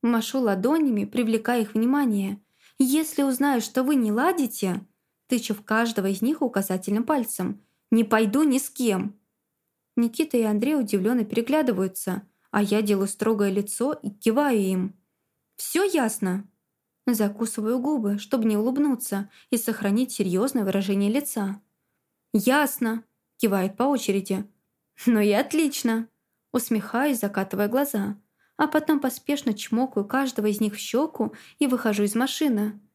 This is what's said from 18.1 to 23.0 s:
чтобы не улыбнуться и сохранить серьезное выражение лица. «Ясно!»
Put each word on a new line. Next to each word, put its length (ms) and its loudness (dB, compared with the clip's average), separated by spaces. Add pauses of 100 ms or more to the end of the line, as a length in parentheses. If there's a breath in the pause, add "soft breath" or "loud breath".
чтобы 260 -2
не 120 2
улыбнуться 760 -2 (200 loud breath)
и 60 0
сохранить 560 0
серьезное 520 0
выражение 460 0
лица. 500 -4 (720)
«Ясно!» 720 2 (340)